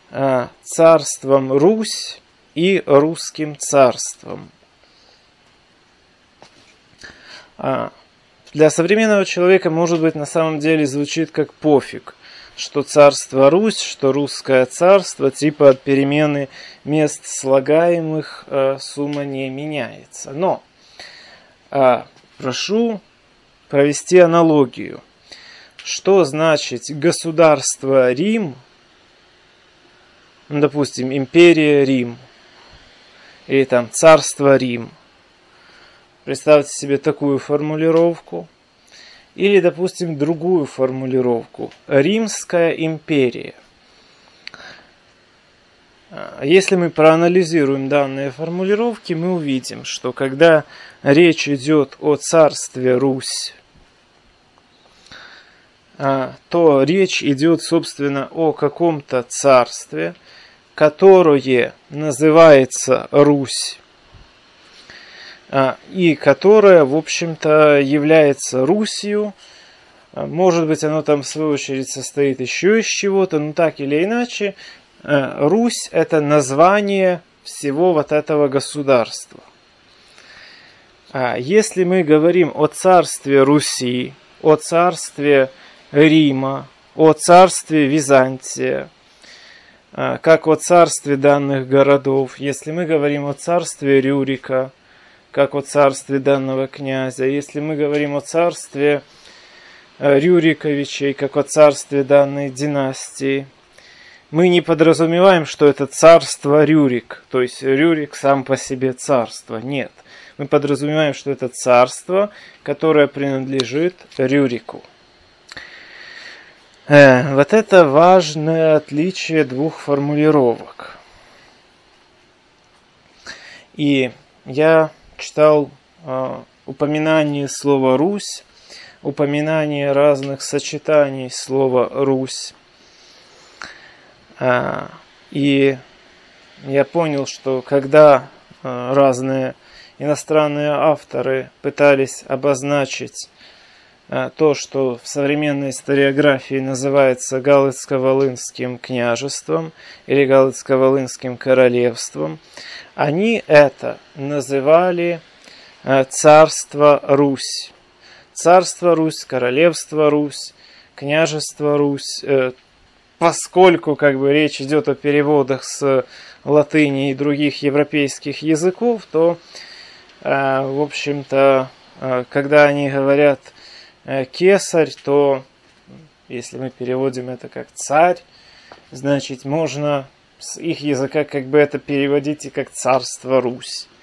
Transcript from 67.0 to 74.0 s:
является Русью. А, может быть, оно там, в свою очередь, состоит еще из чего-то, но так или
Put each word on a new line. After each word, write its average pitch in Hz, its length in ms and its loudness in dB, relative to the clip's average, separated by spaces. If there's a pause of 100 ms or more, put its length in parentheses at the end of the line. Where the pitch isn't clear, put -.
является 143 840 2
Русью. 208 720 -4 (760)
А, 143 140 -10
может 170 400 0
быть, 156 180 -2
оно 156 200 -2
там, 147 180 0
в 131 60 -12
свою 151 240 -4
очередь, 135 400 -6
состоит 135 480 -4
еще 180 380 0
из 220 80 -2
чего-то, 190 520 -2
но 151 160 -6
так 160 260 -2
или 147 240 -2